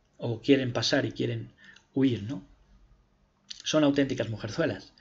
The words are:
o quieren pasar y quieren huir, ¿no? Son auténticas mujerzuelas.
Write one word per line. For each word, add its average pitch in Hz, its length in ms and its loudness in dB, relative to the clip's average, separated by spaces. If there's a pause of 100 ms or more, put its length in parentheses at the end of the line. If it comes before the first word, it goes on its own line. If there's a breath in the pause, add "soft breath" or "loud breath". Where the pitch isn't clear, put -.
(180)
o 117 240 -6
quieren 131 320 4
pasar 123 320 0
y 113 60 -4
quieren 120 420 -6 (400 soft breath)
huir, 123 300 2
¿no? 135 220 -8 (1160)
Son 156 200 2
auténticas 139 460 2
mujerzuelas. 113 720 -4